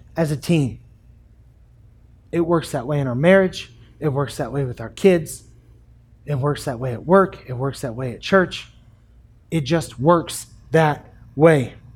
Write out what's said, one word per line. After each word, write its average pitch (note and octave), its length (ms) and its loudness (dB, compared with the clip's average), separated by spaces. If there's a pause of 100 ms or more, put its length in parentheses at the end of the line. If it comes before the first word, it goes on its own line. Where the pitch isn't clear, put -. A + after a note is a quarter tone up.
(180)
as D#3+ 140 0
a D3+ 60 -4
team. C#3 420 -2 (1500)
It E3 100 0
works E3 300 0
that A#2+ 160 -4
way D3 120 -2
in C#3 80 -2
our B2 80 -4
marriage. F#3 560 2 (280)
It D#3 100 -2
works C#3 280 -4
that B2 140 -6
way C#3 140 -2
with B2 160 -8
our A2+ 80 -12
kids. F3 540 0 (840)
It D3 100 -6
works C#3 300 -4
that B2 140 -6
way B2+ 140 -6
at - 120 -10
work. F#3 420 2
It C3+ 60 -10
works B2+ 280 -6
that A#2+ 140 -8
way B2+ 180 -8
at G2 80 -16
church. - 500 0 (800)
It E3 100 -2
just D3+ 380 -4
works D#3+ 480 0 (240)
that D#3 420 0 (220)
way. C#3+ 400 4 (200)